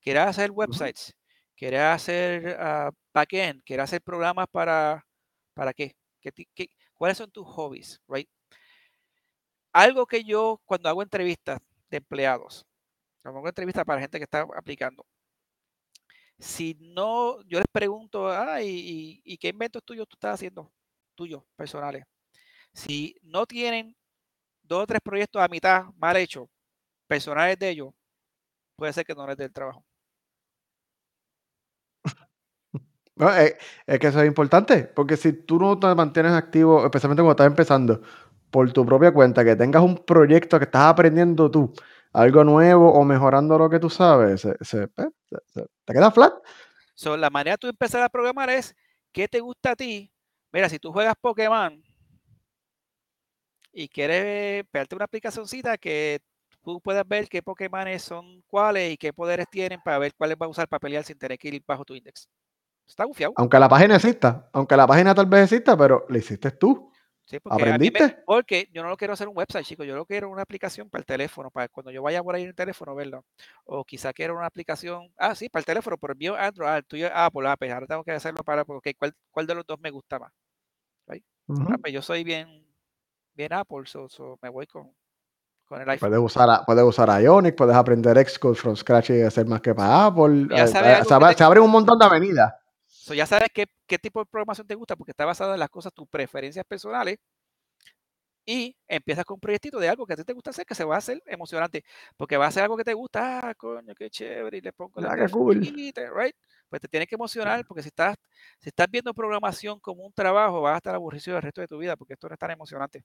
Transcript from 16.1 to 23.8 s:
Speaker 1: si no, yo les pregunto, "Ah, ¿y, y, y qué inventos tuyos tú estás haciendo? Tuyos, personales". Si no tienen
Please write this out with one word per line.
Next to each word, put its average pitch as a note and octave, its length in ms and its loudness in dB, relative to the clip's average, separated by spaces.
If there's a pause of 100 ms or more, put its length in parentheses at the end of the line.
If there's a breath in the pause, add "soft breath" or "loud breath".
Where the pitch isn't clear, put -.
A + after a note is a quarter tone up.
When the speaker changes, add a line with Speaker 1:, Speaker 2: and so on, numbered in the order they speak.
Speaker 1:
si E3 400 -14
no, G#3+ 640 -6
yo F3 160 -8
les G#3 120 -6
pregunto, G#3 580 -8
"Ah, B3 320 -6
¿y, G#3 80 -10
y, E3 640 -16
y E3+ 40 -20
qué E3+ 120 -10
inventos A3+ 340 -14
tuyos A3+ 240 -18
tú - 80 -20
estás G#3 200 -10
haciendo? F3+ 360 -18 (440)
Tuyos, D#3+ 280 -18 (120)
personales". C#3+ 480 -14 (680)
Si D3 500 -12
no F3 240 -6
tienen A#3 480 -10 (680)